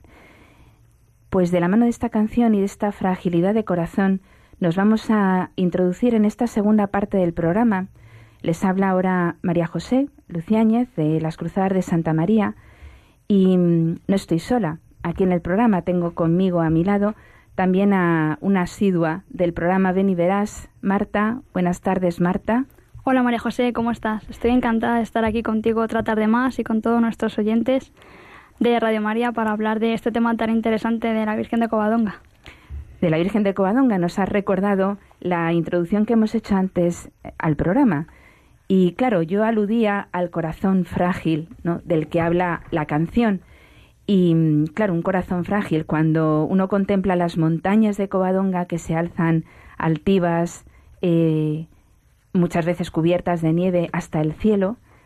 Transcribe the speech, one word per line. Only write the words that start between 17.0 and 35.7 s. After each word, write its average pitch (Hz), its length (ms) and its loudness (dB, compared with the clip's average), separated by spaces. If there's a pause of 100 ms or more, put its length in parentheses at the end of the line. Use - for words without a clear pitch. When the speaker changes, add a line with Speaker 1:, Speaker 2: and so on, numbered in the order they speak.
Speaker 1:
también 190 380 2
a 165 480 0
una 190 220 0
asidua 175 680 -2
del 175 240 -2
programa 185 400 0
Ven 196 160 0
y 185 80 0
Verás, 196 520 -2 (120)
Marta. 208 600 -2 (120)
Buenas 180 300 -2
tardes, 185 380 0
Marta. 196 440 -2 (400)
Speaker 2:
Hola, 262 180 2
María 240 160 0
José, 247 340 -2
¿cómo 233 200 -2
estás? 220 360 -6
Estoy - 220 -2
encantada 233 460 0
de 233 60 0
estar 226 220 -2
aquí 226 200 -2
contigo 220 360 0
otra 226 220 -2
tarde 214 240 0
más 240 320 0
y 226 60 -2
con 220 180 -2
todos 233 180 2
nuestros 226 380 -2
oyentes 226 540 0 (680)
de 240 220 2
Radio 220 200 0
María 226 300 -2
para 220 220 -2
hablar 214 260 -2
de 226 160 0
este 226 160 -4
tema 233 260 0
tan 220 140 -2
interesante 226 600 0
de 220 140 -2
la 214 100 -2
Virgen 226 240 -2
de 233 80 0
Covadonga. 220 480 0 (840)
Speaker 1:
De 175 80 2
la 156 100 2
Virgen 202 260 0
de 196 100 0
Covadonga 208 440 2
nos 175 200 -2
has 190 100 2
recordado 196 680 0 (220)
la 170 320 0
introducción 175 540 0